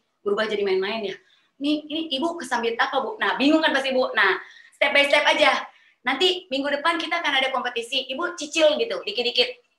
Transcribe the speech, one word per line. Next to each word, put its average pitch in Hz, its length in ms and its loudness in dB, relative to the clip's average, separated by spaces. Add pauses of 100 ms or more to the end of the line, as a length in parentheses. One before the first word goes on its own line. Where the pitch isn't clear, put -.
(240)
berubah 214 240 0
jadi 202 160 -2
main-main 196 480 0
ya? - 40 -10 (440)
Ini, 285 120 -2 (160)
ini 320 140 -6 (180)
Ibu 339 200 -2
kesambit 233 400 -2
apa, 269 240 0
Bu?" 220 160 -8
Nah, 196 160 0
bingung 302 240 4
kan 294 160 2
pasti, 269 160 -2
Bu. 254 240 0
Nah, 190 240 2 (320)
step 285 240 0
by 285 120 6
step 294 200 4
aja. 302 360 4 (440)
Nanti 359 400 0
minggu 269 200 -4 (120)
depan 330 160 0
kita 320 240 -4
akan 277 200 0
ada 262 120 0
kompetisi, 247 600 -4
Ibu 339 280 -4
cicil 302 400 2
gitu, 226 240 -4
dikit-dikit. 240 600 -2 (160)